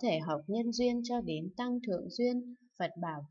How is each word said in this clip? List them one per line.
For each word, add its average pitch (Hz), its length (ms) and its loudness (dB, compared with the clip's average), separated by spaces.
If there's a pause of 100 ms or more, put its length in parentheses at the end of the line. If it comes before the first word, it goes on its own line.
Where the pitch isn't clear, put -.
thể 170 180 4
học 156 280 0
nhân 233 240 2
duyên 240 320 2
cho 240 180 -2
đến 165 360 -2
tăng 247 300 0
thượng 180 220 0
duyên?" 247 460 0 (240)
Phật 175 120 0 (100)
bảo 156 280 -4